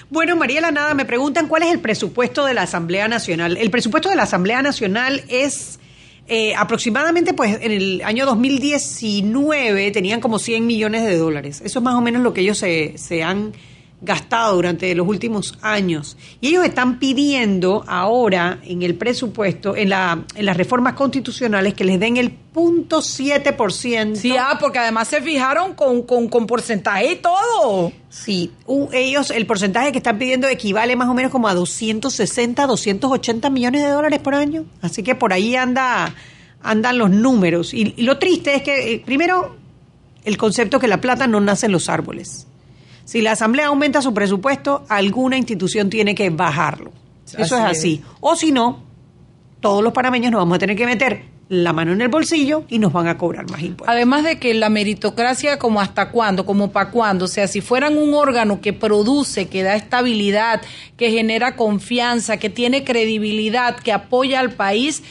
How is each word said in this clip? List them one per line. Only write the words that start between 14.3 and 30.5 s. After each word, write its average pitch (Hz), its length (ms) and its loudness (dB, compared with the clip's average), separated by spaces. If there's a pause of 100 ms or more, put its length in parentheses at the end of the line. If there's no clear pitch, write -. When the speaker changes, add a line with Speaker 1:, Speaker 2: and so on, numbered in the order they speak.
Speaker 1:
durante 180 380 0
los 175 140 0
últimos 214 540 -4
años. 185 560 -2 (240)
Y 247 60 0
ellos 359 180 4
están 247 320 0
pidiendo 233 880 2
ahora 185 800 0
en 180 180 -6
el 175 140 0
presupuesto, 202 800 -2
en 208 120 0
la, 185 360 0 (100)
en 214 100 -6
las 190 140 0
reformas 247 340 0
constitucionales, 233 800 0
que 202 120 -2
les 185 140 2
den 233 200 0
el 247 120 0
punto 330 720 0
siete 285 540 -2
por 214 180 0
ciento. 220 480 -4
Speaker 2:
Sí, 247 180 0
ah, 269 220 0
porque 277 180 0
además 226 300 0
se 302 140 -2
fijaron 302 500 0
con, 247 300 2
con, 240 260 0
con 233 180 0
porcentaje 226 640 -2
y - 40 -4
todo. 339 760 2 (180)
Speaker 1:
Sí, 180 400 -4 (160)
u-, 277 260 0
ellos, 262 380 0
el 226 160 -2
porcentaje 214 440 0
que 254 80 -2
están 233 200 0
pidiendo 254 300 0
equivale 226 480 0